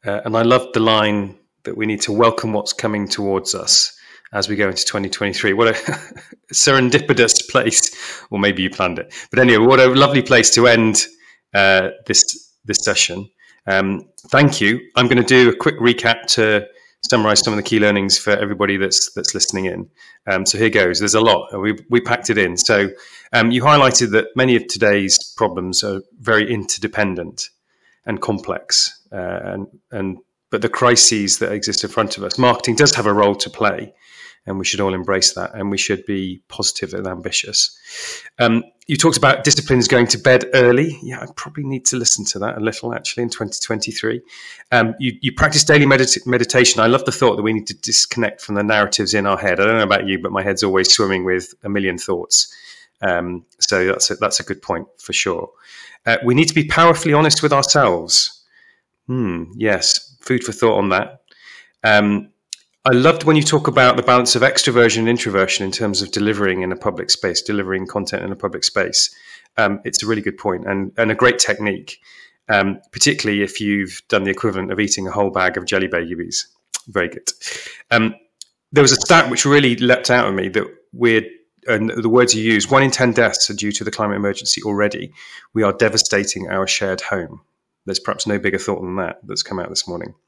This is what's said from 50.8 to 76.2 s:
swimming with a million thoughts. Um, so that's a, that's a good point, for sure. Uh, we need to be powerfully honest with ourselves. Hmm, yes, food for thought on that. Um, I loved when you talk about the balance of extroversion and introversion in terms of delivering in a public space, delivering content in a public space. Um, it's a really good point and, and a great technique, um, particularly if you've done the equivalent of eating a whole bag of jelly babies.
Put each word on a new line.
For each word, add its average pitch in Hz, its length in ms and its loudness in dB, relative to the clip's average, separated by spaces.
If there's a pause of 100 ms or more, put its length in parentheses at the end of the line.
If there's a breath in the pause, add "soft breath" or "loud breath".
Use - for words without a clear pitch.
swimming 95 360 0
with 92 260 -4 (100)
a 104 60 -10
million 95 300 -2
thoughts. - 560 -4 (480 loud breath)
Um, 90 420 -2 (140)
so 92 280 0
that's - 240 0
a, 101 40 -4
that's - 260 -2
a - 40 -10
good - 180 -8
point, 85 260 -6 (100)
for - 140 -14
sure. 85 380 -4 (560 loud breath)
Uh, 113 180 2
we 123 100 2
need 165 140 4
to - 60 -6
be 151 100 2
powerfully 160 480 2
honest 151 300 2
with 147 100 2
ourselves. 127 880 0 (640 soft breath)
Hmm, 98 380 -4 (120)
yes, - 640 -2
food 127 220 -2
for 110 100 -8
thought 110 260 2
on 98 100 0
that. - 320 -2 (640 loud breath)
Um, 104 460 4 (540)
I 131 60 4
loved 147 340 4
when 156 120 4
you 147 60 4
talk 151 260 0
about 127 280 4
the 123 60 -2
balance 123 320 2
of 120 80 2
extroversion 120 560 4
and 113 100 0
introversion 98 580 0
in 95 60 -6
terms 101 280 -2
of 98 100 -8
delivering 101 520 0
in 92 100 -4
a 90 40 -6
public 90 340 -6
space, - 320 -4
delivering 95 440 -4
content 95 360 -8
in 98 100 -8
a - 40 -10
public - 280 -8
space. - 500 -2 (440 loud breath)
Um, 101 260 0
it's - 180 -4
a 104 40 -6
really 110 160 -2
good 101 160 -8
point 92 280 -6
and, 98 300 -4
and 113 140 0
a 110 40 0
great 123 240 2
technique, 104 640 -4 (480 soft breath)
um, 98 320 0 (120)
particularly 104 500 -2
if - 180 -6
you've 101 480 -4
done 98 160 0
the 98 60 -2
equivalent 95 420 -4
of 95 80 -4
eating 98 260 -2
a 90 40 -8
whole 98 200 -2
bag 92 280 -2
of 90 80 -8
jelly 95 220 -2
babies. 85 600 -6 (380)